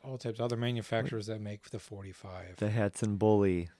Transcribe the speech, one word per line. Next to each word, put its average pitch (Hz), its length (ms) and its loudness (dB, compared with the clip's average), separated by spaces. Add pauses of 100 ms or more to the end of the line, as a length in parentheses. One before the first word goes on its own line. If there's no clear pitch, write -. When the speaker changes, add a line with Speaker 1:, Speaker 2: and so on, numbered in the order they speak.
Speaker 1:
all 131 140 -8
types 117 220 -4
of 117 60 0
other 120 120 -2
manufacturers 117 720 -2
that 110 120 -6
make 104 300 -10
the 104 100 -8
forty-five. 92 800 -14
Speaker 2:
The 107 120 2
Hatson 104 480 2
Bully, 98 520 6 (100)